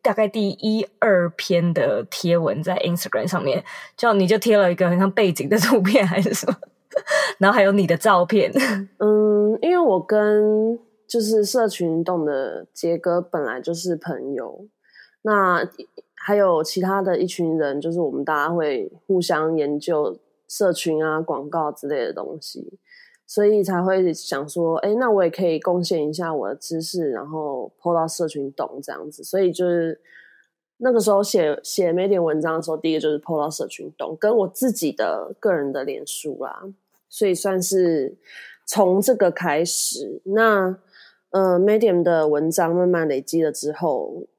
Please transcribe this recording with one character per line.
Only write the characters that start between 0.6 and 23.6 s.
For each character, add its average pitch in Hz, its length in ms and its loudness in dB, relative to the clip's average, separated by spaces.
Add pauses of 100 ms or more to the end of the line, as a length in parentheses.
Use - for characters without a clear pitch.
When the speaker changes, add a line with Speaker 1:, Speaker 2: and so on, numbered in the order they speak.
Speaker 1:
二 185 360 2
篇 170 380 0
的 113 360 0
贴 170 280 0
文 160 240 -2
在 180 160 -4
Instagram - 480 -4
上 - 180 -4
面， 135 180 -2 (320)
就 233 200 2
你 190 120 4
就 214 120 4
贴 220 180 4
了 185 160 6
一 - 20 0
个 180 140 2
很 175 100 2
像 190 140 2
背 196 180 4
景 147 160 -4
的 208 120 2
图 226 240 4
片 202 240 4
还 170 120 0
是 190 140 0
什 - 180 -4
么， 196 60 -2 (400)
<laughs> 587 400 -2
然 196 160 4
后 - 20 2
还 220 80 6
有 196 100 4
你 196 140 4
的 170 80 2
照 180 300 4
片。 202 260 2 (460)
Speaker 2:
嗯， 208 640 4
因 330 100 2
为 359 80 4
我 208 240 4
跟 214 760 2 (280)
就 240 140 -2
是 214 240 2
社 226 240 0
群 170 280 -2
运 170 60 0
动 170 220 -2
的 135 480 -4
杰 170 240 -2
哥 175 240 0
本 180 240 -6
来 123 160 -4
就 170 140 -6
是 170 220 -4
朋 139 360 -8
友， 131 340 -10 (540)
那 185 480 2 (540)
还 208 140 0
有 180 260 4
其 180 200 -4
他 196 180 0
的 180 160 0
一 185 100 0
群 165 300 -2
人， 143 240 -2
就 160 100 -4
是 170 80 -4
我 160 120 -2
们 135 120 -6
大 156 140 -2
家 147 160 -2
会 147 400 -2 (140)
互 185 160 2
相 160 340 0
研 147 240 -2
究 147 340 -2 (320)
社 196 240 0
群 160 320 -2
啊、 156 160 -2
广 147 300 -6
告 151 240 -4
之 147 160 -12
类 139 160 -2
的 87 80 -6
东 - 260 -10
西， - 400 -16 (480)
所 - 180 0
以 208 200 6